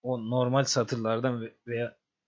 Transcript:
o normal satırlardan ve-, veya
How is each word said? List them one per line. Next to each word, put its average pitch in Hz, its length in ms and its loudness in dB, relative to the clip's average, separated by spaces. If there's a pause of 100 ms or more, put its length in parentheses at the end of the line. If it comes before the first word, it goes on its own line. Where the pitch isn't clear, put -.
o 120 280 -4
normal 127 340 4
satırlardan 117 760 0
ve-, 113 140 -12 (100)
veya 120 320 -4 (300)